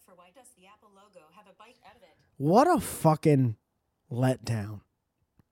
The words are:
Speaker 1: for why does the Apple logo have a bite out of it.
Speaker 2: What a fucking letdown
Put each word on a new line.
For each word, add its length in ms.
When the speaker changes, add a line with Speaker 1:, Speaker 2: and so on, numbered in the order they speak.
Speaker 1:
for 100
why 180
does 140
the 80
Apple 300
logo 300
have 100
a 140
bite 260
out 120
of 60
it. 120
Speaker 2:
What 300
a 120
fucking 800
letdown 680